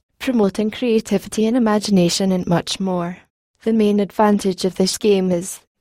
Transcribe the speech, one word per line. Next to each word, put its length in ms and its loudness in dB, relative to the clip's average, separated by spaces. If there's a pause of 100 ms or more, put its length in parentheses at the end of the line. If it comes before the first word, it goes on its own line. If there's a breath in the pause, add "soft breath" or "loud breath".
(200)
promoting 520 0
creativity 760 -2
and 100 0
imagination, 760 2
and 160 -2
much 320 -2
more. 360 -4 (460)
The 100 -2
main 280 2
advantage 680 0
of 80 -2
this 240 -2
game 320 2
is, 300 -4 (220)